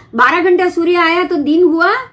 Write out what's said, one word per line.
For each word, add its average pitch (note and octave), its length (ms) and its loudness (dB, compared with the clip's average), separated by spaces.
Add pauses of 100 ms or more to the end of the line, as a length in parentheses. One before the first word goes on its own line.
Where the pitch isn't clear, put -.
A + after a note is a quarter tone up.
(140)
बारह C4+ 280 0
घंटा F4+ 260 2
सूर्य F4 280 -2
आया E4+ 280 0
तो F4 140 -4
दिन D4 240 0
हुआ E4+ 300 2 (200)